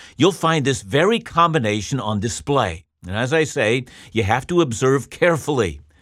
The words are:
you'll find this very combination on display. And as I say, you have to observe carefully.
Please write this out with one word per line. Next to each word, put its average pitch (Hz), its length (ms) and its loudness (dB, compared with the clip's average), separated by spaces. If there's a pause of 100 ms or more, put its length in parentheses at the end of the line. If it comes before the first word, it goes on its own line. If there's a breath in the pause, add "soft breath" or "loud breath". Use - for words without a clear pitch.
(160 loud breath)
you'll 165 140 4
find 160 340 0
this 127 180 -2
very 156 360 0
combination 135 800 0
on 104 220 -2
display. 113 640 -2 (200)
And 92 120 -8
as 123 160 -2
I 160 120 2
say, 123 420 0 (260 loud breath)
you 110 120 0
have 113 240 0
to 175 120 2
observe 131 480 0
carefully. 131 720 0 (220 loud breath)